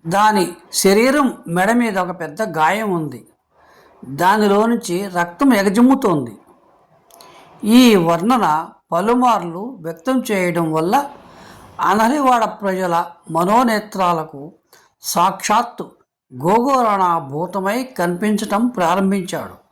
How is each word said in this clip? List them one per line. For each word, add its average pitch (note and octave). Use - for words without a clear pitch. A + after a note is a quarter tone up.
దాని G3
శరీరం B3
మెడ F#3
మీద A3+
ఒక F3+
పెద్ద D#3+
గాయం F#3
ఉంది. D#3
దానిలో G#3
నుంచి G3+
రక్తం F3+
ఎగజిమ్ముతోంది. G3+
ఈ A#3
వర్ణన E3+
పలుమార్లు G#3
వ్యక్తం F#3
చేయడం F3
వల్ల G3
అనరివాడ A#3
ప్రజల F#3
మనోనేత్రాలకు F3+
సాక్షాత్తు F#3+
గోగోరాణా G3+
భూతమై F#3
కనిపించటం G#3
ప్రారంభించాడు. F3+